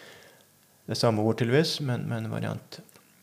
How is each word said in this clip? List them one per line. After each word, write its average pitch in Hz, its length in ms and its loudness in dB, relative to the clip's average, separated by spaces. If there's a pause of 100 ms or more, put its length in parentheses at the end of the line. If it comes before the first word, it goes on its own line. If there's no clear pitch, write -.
(880)
det 107 100 -4
samme 110 240 4
ord 110 160 2
tydeligvis, 131 440 2
men, 120 260 -2
men 110 240 -4
variant. 107 480 -6 (440)